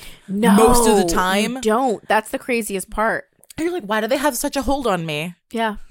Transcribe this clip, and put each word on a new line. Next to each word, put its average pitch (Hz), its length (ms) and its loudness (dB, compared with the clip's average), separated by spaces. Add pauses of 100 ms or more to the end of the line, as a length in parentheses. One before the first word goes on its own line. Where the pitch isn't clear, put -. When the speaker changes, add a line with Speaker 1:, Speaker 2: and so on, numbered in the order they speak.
(280)
Speaker 1:
No, 202 260 2
Speaker 2:
most 226 340 6
of 214 80 4
the 196 80 4
Speaker 1:
you 170 60 0
Speaker 2:
time. 202 520 0
Speaker 1:
don't. 226 460 -2
That's 214 220 0
the 269 100 -6
craziest 214 500 -6
part. 214 360 -2 (340)
Speaker 2:
You're 330 140 -2
like, 349 100 -6
"Why 214 180 -2
do 226 60 -4
they 254 100 0
have 262 200 0
such 277 180 -4
a 277 60 -2
hold 269 260 -2
on 175 180 0
me?" 156 280 -6 (180)
Speaker 1:
Yeah. 226 260 -4 (140)